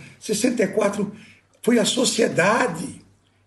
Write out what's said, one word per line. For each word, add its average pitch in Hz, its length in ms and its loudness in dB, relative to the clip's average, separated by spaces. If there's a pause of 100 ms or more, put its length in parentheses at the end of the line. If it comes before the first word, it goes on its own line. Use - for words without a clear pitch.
(200)
sessenta 226 440 0
e 185 40 0
quatro 202 440 -2 (500)
foi 233 180 4
a 196 60 2
sociedade - 1160 0 (460)